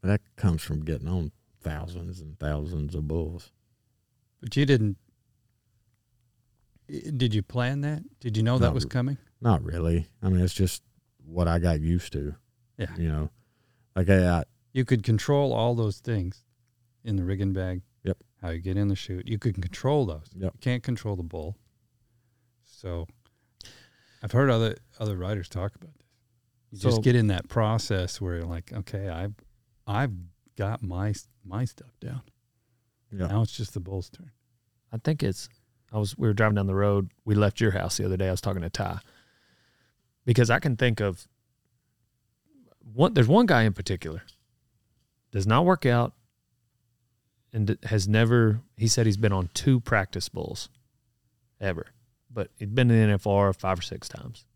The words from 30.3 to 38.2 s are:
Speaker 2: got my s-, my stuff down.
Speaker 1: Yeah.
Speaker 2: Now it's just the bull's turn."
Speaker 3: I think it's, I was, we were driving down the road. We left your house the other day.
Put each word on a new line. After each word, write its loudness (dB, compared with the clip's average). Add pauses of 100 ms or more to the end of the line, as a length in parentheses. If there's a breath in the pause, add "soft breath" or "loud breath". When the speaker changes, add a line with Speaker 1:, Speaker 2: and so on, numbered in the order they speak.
Speaker 2:
got -6
my -4
s-, -8 (180)
my -6
stuff -12 (100)
down. -10 (880)
Speaker 1:
Yeah. -4
Speaker 2:
Now 2
it's -4
just -10
the -6
bull's -8
turn." -20 (600)
Speaker 3:
I -8
think -2
it's, -4 (460)
I 0
was, -2
we 2
were 4
driving 4
down 2
the 0
road. 2 (120)
We 2
left 4
your 4
house -4
the -4
other -2
day. 0